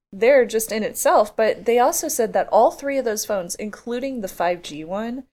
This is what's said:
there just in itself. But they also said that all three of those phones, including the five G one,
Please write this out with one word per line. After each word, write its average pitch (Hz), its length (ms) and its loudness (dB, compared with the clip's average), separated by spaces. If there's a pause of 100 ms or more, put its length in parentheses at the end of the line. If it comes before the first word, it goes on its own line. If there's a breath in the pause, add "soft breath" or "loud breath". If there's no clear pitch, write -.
(120)
there 240 340 6
just 220 240 -4
in 214 140 -4
itself. 285 520 2
But - 280 0
they 240 160 4
also 330 280 2
said 220 240 -2
that 190 200 0
all 233 180 6
three 277 280 -4
of 247 60 -2
those 214 220 -4
phones, 180 300 -6
including 240 640 -8
the 190 80 -6
five 175 340 -2
G 151 220 -12
one, 226 480 -8